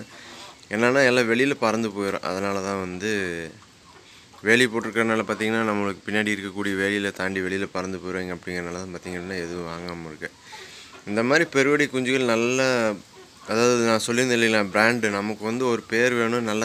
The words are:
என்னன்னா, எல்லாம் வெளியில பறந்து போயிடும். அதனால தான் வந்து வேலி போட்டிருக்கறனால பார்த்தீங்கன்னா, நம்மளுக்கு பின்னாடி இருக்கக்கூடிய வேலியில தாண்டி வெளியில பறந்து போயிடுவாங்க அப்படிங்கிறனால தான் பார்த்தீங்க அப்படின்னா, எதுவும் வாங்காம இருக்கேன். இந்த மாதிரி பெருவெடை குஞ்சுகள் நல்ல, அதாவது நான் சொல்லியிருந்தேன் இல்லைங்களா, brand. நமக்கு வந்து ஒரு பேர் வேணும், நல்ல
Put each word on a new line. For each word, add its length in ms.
என்னன்னா, 340
எல்லாம் 260
வெளியில 280
பறந்து 320
போயிடும். 360
அதனால 360
தான் 180
வந்து 300
வேலி 240
போட்டிருக்கறனால 560
பார்த்தீங்கன்னா, 420
நம்மளுக்கு 400
பின்னாடி 260
இருக்கக்கூடிய 460
வேலியில 360
தாண்டி 280
வெளியில 300
பறந்து 280
போயிடுவாங்க 360
அப்படிங்கிறனால 460
தான் 140
பார்த்தீங்க 240
அப்படின்னா, 220
எதுவும் 280
வாங்காம 400
இருக்கேன். 260
இந்த 160
மாதிரி 240
பெருவெடை 400
குஞ்சுகள் 440
நல்ல, 300
அதாவது 380
நான் 200
சொல்லியிருந்தேன் 340
இல்லைங்களா, 280
brand. 440
நமக்கு 340
வந்து 220
ஒரு 180
பேர் 300
வேணும், 320
நல்ல 180